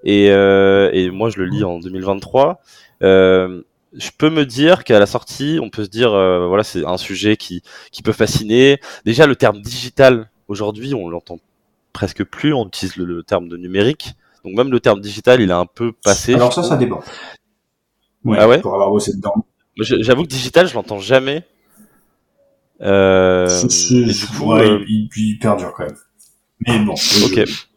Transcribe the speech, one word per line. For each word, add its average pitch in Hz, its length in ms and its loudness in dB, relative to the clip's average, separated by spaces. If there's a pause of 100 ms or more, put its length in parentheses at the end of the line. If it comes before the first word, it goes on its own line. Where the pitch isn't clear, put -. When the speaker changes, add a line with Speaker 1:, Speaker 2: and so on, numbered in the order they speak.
Speaker 1:
Et, 101 260 4
euh, 98 640 4
et 92 180 0
moi, 101 200 -4
je 98 100 -12
le 92 60 -4
lis 98 180 -4
en 87 160 -6
deux 90 100 -14
mille 92 140 -10
vingt-trois. 131 580 -2 (400)
Euh, 92 600 2 (300)
je - 240 -14
peux 156 140 0
me 151 160 0
dire 143 380 0
qu'à 110 160 4
la 101 60 4
sortie, 143 540 -6
on 131 80 -10
peut - 160 -10
se 92 60 -16
dire, 110 240 0
euh, 92 320 2
voilà, 98 160 0
c'est 80 240 -6
un 90 100 -4
sujet 101 400 -4
qui, - 260 -14 (280)
qui - 120 -18
peut 113 100 -2
fasciner. 117 680 2 (240)
Déjà, 117 220 4
le 139 100 2
terme 104 240 0
digital, 120 680 0 (180)
aujourd'hui, 107 460 -8
on 90 160 -8
l'entend 85 280 -14 (540)
presque - 320 -6
plus, 147 300 -4
on 117 120 -4
utilise 92 300 -12
le, 92 80 -8
le 85 200 -10
terme 87 240 -4
de 85 100 -14
numérique. 98 540 -4 (320)
Donc 92 120 -14
même 131 140 0
le 123 100 0
terme 104 220 2
digital, 107 400 2
il 95 100 2
a 87 60 2
un 90 80 -2
peu 117 260 -8
passé, - 420 0
Speaker 2:
Alors 123 160 2
Speaker 1:
je - 40 -4
Speaker 2:
ça, 170 80 -4
Speaker 1:
trouve. - 100 -2
Speaker 2:
ça 147 60 0
dépend. 110 240 -2 (1200)
Ouais, 113 160 0
Speaker 1:
Ah 107 80 8
ouais ? 131 120 6
Speaker 2:
pour 98 120 -6
avoir 196 180 0
bossé - 240 -2
dedans. 202 200 -6 (420)
Speaker 1:
Moi, 110 80 -6
je, 120 160 0
j'avoue 123 220 2
que 165 60 -6
digital, 131 380 0
je 165 80 -8
l'entends 104 260 -8
jamais. 131 440 -2 (1400)
Euh, 95 680 4
Speaker 2:
Si, 90 220 -2
si, - 280 0
Speaker 1:
et 120 80 2
du 104 220 -4
coup, 107 260 -2
Speaker 2:
ouais, 110 160 6
Speaker 1:
euh, 101 180 0
Speaker 2:
il, 107 260 -2
il, 107 180 -2
il 104 60 -8
perdure 98 360 -2
quand 87 100 -10
même. - 120 -12 (680)
Mais 120 120 0
bon, 104 160 0
le - 320 0
Speaker 1:
Ok. 95 200 0
Speaker 2:
jeu. - 80 -8 (220)